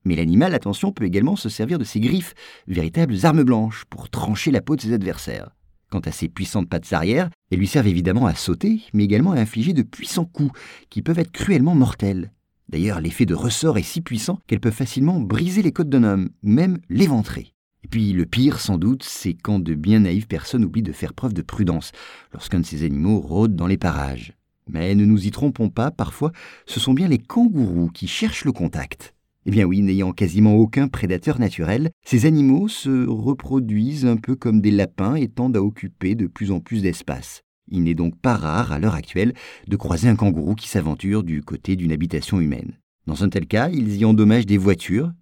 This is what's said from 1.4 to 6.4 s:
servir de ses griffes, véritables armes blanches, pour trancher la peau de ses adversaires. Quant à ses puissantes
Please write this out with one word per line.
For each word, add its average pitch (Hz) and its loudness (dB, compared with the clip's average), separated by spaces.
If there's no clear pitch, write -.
servir 151 -4
de 123 -2
ses 107 -4
griffes, 151 -2
véritables 95 0
armes 156 6
blanches, 110 0
pour - -14
trancher 107 -2
la 117 2
peau 151 -2
de - -6
ses 113 -2
adversaires. 92 -6
Quant 85 -4
à 82 -6
ses - -6
puissantes 95 -4